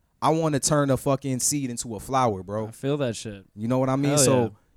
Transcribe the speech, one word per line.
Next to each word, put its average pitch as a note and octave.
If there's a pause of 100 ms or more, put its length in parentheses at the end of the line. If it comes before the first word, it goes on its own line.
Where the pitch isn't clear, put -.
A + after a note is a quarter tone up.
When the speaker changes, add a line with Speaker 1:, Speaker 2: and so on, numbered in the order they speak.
(220)
Speaker 1:
I C3+
wanna D#3
turn C#3+
a B2+
fucking C3+
seed C#3
into A#2
a F#2+
flower, G#2+
bro. G#2
Speaker 2:
I A2
feel C#3
that B2
shit. G2 (100)
Speaker 1:
You G#2+
know B2+
what C3
I C3
mean? C#3+
Speaker 2:
Hell D3
Speaker 1:
So, C3
Speaker 2:
yeah. A2 (280)